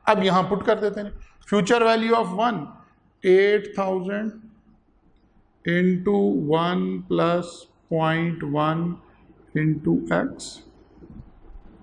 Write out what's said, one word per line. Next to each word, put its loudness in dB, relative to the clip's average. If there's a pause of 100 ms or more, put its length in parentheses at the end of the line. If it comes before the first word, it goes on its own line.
अब 4
यहां 4
put -4
कर 2
देते -2
हैं, -10 (360)
future 2
value 4
of -2
one, 0 (680)
eight 4
thousand -4 (1400)
into 2 (340)
one 0 (240)
plus 0 (380)
point 0 (120)
one 0 (680)
into 0 (180)
x -4 (1300)